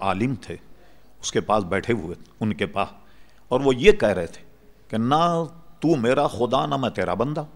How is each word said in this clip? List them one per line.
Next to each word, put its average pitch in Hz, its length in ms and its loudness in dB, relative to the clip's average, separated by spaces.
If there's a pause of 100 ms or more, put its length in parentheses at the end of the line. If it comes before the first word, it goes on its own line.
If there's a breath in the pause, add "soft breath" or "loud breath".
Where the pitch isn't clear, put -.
आलिम 98 320 -2 (140)
थे 85 100 -12 (640 soft breath)
उसके - 180 -4
पास 104 240 2
बैठे 95 280 -2
हुए, 87 220 -6 (260)
उनके 104 260 -2
पास, 98 260 -6 (580 soft breath)
और 131 100 2
वो 135 120 4
ये 131 200 6
कह 107 180 2
रहे 87 160 -2
थे - 160 -18 (480)
कि 120 80 -4
ना 139 240 2 (580)
तू 156 160 4
मेरा 131 320 2
खुदा 123 360 0
ना 143 120 -2
मैं 123 160 -2
तेरा 90 220 -2
बंदा। 147 400 -2